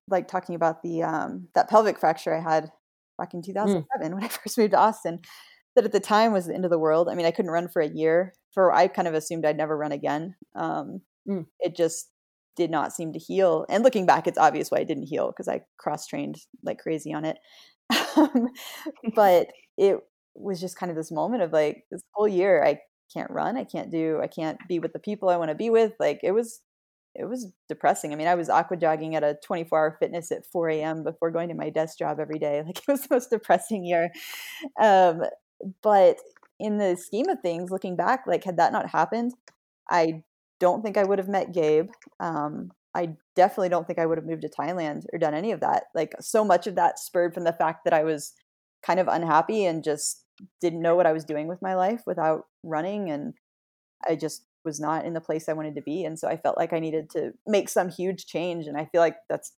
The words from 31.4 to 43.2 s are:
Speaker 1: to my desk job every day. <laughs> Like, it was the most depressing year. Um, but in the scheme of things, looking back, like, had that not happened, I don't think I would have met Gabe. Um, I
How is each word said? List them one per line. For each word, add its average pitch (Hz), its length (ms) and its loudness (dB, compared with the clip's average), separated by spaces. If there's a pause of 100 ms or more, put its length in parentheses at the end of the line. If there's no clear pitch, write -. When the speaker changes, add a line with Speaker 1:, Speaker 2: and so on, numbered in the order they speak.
Speaker 1:
to 160 40 -8
my 156 160 -6
desk 160 280 -4
job 151 220 -4
every 151 180 -6
day. 147 240 -2
<laughs> 156 40 -14
Like, 180 120 -12
it - 100 -4
was 277 140 0
the - 120 -2
most 247 160 0
depressing 196 540 0
year. 170 260 0 (720)
Um, 185 420 6 (600)
but 196 360 6 (400)
in 208 200 -2
the 185 180 2
scheme 220 320 -4
of 302 120 -2
things, 175 300 -4
looking 190 260 -6
back, 208 300 0
like, 170 180 0
had 180 140 -6
that 165 140 4
not - 160 -2
happened, 226 440 -2 (580)
I 165 320 2 (380)
don't 180 220 2
think 208 140 -6
I 208 80 4
would 190 140 2
have 185 100 -6
met 190 240 -2
Gabe. 160 380 2 (300)
Um, 160 500 -6 (240)
I 165 220 -4 (180)